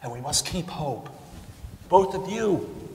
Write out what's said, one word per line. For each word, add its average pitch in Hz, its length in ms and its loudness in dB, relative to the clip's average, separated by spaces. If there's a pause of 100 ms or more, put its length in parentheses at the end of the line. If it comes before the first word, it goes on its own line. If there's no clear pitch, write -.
And 120 100 -8
we 120 80 -10
must 135 260 0
keep 180 200 -2
hope. 139 420 -6 (800)
Both 190 260 8
of 190 160 -2
you. 214 640 0